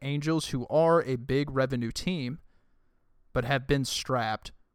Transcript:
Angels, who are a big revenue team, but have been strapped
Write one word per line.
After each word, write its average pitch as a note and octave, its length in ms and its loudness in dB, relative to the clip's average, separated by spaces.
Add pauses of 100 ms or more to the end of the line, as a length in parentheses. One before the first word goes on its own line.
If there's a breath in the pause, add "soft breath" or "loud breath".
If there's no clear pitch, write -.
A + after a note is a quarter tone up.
Angels, D3 440 -2
who B2 200 -4
are E3 340 6
a C3 140 -2
big C3 340 -2
revenue C3 400 0
team, D3+ 480 -4 (920)
but B2+ 120 0
have C3+ 220 0
been C#3 180 2
strapped A2+ 680 -4 (220)